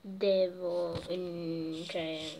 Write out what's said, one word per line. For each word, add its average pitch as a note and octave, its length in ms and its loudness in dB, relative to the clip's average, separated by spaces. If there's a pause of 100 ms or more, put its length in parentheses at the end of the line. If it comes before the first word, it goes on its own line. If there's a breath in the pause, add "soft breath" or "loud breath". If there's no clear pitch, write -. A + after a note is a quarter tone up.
devo, F3+ 1000 2 (120)
mm, E3 680 -2
cioè, D#3+ 360 -4 (200)